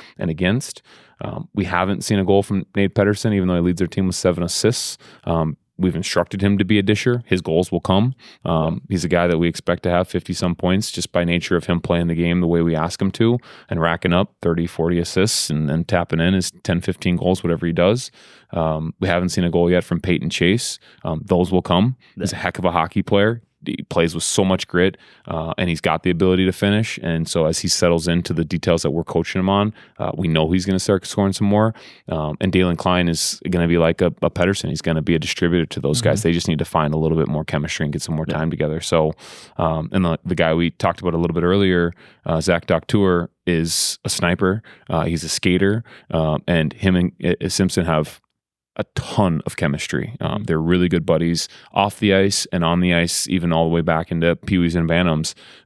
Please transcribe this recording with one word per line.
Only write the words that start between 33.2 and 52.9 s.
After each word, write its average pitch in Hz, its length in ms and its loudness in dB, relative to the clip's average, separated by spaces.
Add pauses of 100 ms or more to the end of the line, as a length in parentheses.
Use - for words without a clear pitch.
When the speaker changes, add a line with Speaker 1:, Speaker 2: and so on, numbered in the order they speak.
Speaker 1:
gonna 87 200 2
be 85 80 4
like 82 240 2
a, 90 60 4 (140)
a 82 80 0
Pettersson. 92 380 0
He's 76 140 -4
gonna 80 200 -2
be 85 140 2
a 80 40 0
distributor 85 460 0
to - 140 -10
those 73 220 -2
guys. 73 180 2
Speaker 2:
Mm-hmm. 101 80 0
Speaker 1:
They 85 60 4
just 85 160 0
need 78 100 0
to - 60 -2
find 78 280 0
a 80 40 0
little 80 200 0
bit 78 120 0
more 78 160 -4
chemistry 78 400 -4
and 73 80 -4
get 73 80 -6
some 82 140 -6
more 80 120 -4
Speaker 2:
Yeah. - 80 -6
Speaker 1:
time 80 160 -2
together. 78 300 -4
So, 80 320 0 (420)
um, 80 380 -2
and 95 100 2
the, 82 220 0
the 87 100 -2
guy 80 180 2
we 85 180 2
talked - 280 -2
about 87 140 -2
a 82 40 -2
little 85 160 0
bit 85 120 -2
earlier, 90 480 2 (320)
uh, 80 160 0
Zach 85 260 0
Doctour, 87 640 2 (180)
is 82 560 -2
a - 60 -6
sniper. 92 520 0 (280)
Uh, 80 160 0
he's 85 180 -2
a 82 60 -8
skater. 98 560 0 (260)
Uh, - 360 0
and 82 260 0
him 92 240 2
and, 90 160 0 (280)
uh, 90 60 -4
Simpson 92 380 0
have 78 340 0 (560)
a - 80 -6 (120)
ton 90 500 0
of - 100 -8
chemistry. - 640 -4
Um, - 260 -6
they're 80 140 0
really 87 300 2
good 85 160 0
buddies 85 420 0 (260)
off 101 260 0
the 101 160 4
ice 98 360 0
and 87 120 0
on 85 160 2
the 90 120 2